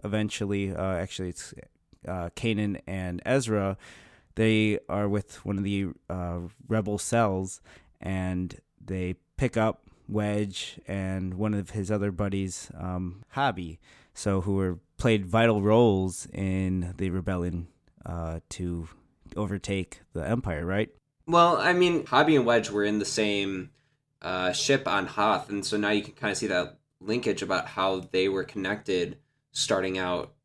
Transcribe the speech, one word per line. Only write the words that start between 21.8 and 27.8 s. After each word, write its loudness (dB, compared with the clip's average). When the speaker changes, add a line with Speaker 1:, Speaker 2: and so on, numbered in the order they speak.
Speaker 2:
Hobby 6
and 6
Wedge 4
were 2
in 2
the 0
same, 0
uh, 0
ship 2
on 2
Hoth, 0
and -4
so -2
now 2
you 2
can -12
kinda -4
see -2
that -2
linkage -2
about -2
how 0